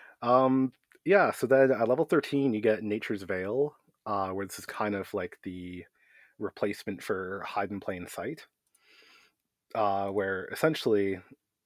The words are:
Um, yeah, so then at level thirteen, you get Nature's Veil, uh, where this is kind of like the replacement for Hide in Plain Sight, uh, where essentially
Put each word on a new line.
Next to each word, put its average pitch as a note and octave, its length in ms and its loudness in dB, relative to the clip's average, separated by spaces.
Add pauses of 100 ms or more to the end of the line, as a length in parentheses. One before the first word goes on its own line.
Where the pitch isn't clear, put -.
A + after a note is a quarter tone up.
(220)
Um, C3 520 4 (320)
yeah, E3 260 4
so - 160 -2
then C3+ 240 8
at A2+ 160 2
level C3 160 4
thirteen, C#3 500 2
you G#2+ 60 0
get G#2+ 240 2
Nature's G#2 400 -4
Veil, G2 500 -2 (320)
uh, G2 260 -2
where G2 140 -6
this - 140 -12
is F#2 60 -16
kind G#2 300 -4
of F#2+ 180 -8
like F#2 300 -6
the F2+ 420 -10 (540)
replacement G2+ 640 -6
for F#2+ 460 -6
Hide G2+ 240 -4
in G2 80 -8
Plain F2+ 280 -8
Sight, C3+ 380 -10 (1300)
uh, G2 320 0
where G2 440 -2
essentially G#2 680 2 (460)